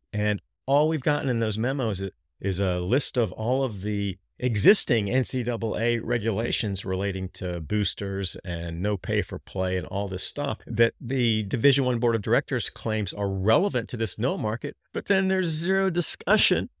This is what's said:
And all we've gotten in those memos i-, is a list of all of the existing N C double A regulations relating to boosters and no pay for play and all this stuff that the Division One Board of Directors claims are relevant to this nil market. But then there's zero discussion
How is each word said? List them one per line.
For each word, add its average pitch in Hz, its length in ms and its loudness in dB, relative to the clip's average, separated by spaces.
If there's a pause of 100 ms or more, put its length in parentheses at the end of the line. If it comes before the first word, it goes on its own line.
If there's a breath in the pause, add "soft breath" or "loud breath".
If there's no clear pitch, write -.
(120)
And 104 300 0 (240)
all 147 220 4
we've 160 120 0
gotten 147 300 0
in 117 100 0
those 110 160 0
memos 113 460 -2
i-, 95 80 -4 (300)
is 95 200 -2
a 90 200 2
list 110 360 2
of 113 160 2
all 131 320 0
of 107 180 -6
the 101 360 -2 (200)
existing 113 680 4
N 123 140 2
C 123 220 -2
double 110 340 -2
A 117 220 0
regulations 110 840 -2
relating 95 440 -2
to 87 320 -6
boosters 98 840 -2
and 85 380 -4
no 104 140 0
pay 107 260 -2
for - 160 -8
play 92 380 -4
and 90 100 -4
all 101 220 -4
this 95 160 -4
stuff 143 420 -4
that 113 340 2
the 117 440 0
Division 131 400 2
One 123 160 0
Board 117 160 2
of 104 60 -2
Directors 139 460 0
claims 107 440 -2
are 101 180 -2
relevant 113 600 2
to 120 60 -4
this 110 220 -2
nil 151 200 -2
market. 117 380 -4 (160)
But 175 140 -6
then 190 220 2
there's 190 180 0
zero 180 440 2
discussion 175 800 2 (100)